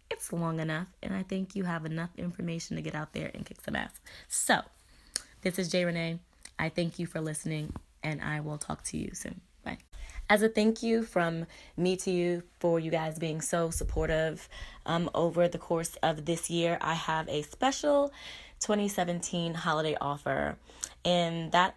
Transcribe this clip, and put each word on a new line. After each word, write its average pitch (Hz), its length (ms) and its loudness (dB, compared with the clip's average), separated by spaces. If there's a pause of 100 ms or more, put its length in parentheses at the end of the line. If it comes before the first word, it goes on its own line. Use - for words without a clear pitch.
(100)
it's - 220 -6
long 165 260 0
enough 160 300 -2 (120)
and 190 140 -6
I 190 80 -2
think 190 320 -4
you 196 80 -2
have 170 240 -2
enough 165 300 -4
information 170 600 -4
to 156 60 -4
get 156 140 -6
out 151 160 -6
there 156 200 -6
and - 140 -10
kick - 140 -16
some - 160 -4
ass. - 240 -8 (280)
So, - 340 4 (800)
this 185 180 0
is 175 100 -2
J 180 140 4
Renee. 170 340 0 (400)
I 160 120 0
thank 165 280 0
you 175 80 -2
for 160 140 -6
listening, 156 520 -4 (300)
and 151 180 -4
I 151 200 -2
will 151 180 -6
talk - 260 -6
to - 140 -4
you - 160 -4
soon. - 260 -10 (240)
Bye. - 140 -8 (500)
As 208 140 8
a 220 80 6
thank 220 320 4
you 226 200 2
from 170 440 0 (320)
me 180 180 4
to 185 140 -2
you 175 320 2 (160)
for 170 200 4
you 160 120 -2
guys 160 280 0
being 160 220 -2
so 165 300 2
supportive, 160 800 0 (340)
um, 170 300 0
over 170 340 4
the 175 80 -2
course 170 460 -2
of 156 240 2
this 165 240 -2
year, 170 320 2
I 156 100 0
have 160 380 0
a 147 100 0
special 285 720 2 (480)
twenty 208 260 2
seventeen 175 680 0
holiday 156 440 2
offer. 143 580 0 (500)
And 165 460 2
that 180 240 6